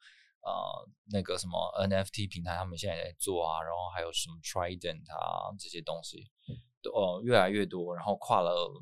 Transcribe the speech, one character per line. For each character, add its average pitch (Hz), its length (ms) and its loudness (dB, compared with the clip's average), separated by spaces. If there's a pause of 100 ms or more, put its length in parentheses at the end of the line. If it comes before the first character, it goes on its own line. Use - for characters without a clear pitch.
(420)
呃， 92 460 -4 (180)
那 101 140 0
个 90 160 -2
什 90 120 -4
么 85 100 0 (220)
N 98 120 4
F 95 200 2
T 101 160 -2
平 87 160 -6
台 87 100 -2
他 90 100 -2
们 87 140 -8
现 101 100 -2
在 85 80 0
也 85 60 -2
在 87 160 -8
做 87 260 2
啊， 80 160 0
然 82 120 -4
后 90 200 -4
还 90 100 -2
有 85 100 -4
什 - 180 -2
么 82 100 -12
Trident 87 600 -4 (100)
啊 50 460 -2
这 - 100 -12
些 85 140 -10
东 82 220 -4
西， - 260 -12 (500)
都， - 120 -8
呃， 95 320 4
越 120 120 6
来 95 140 8
越 101 160 2
多， 87 260 -2
然 85 120 -6
后 101 140 2
跨 110 220 6
了 87 300 2 (120)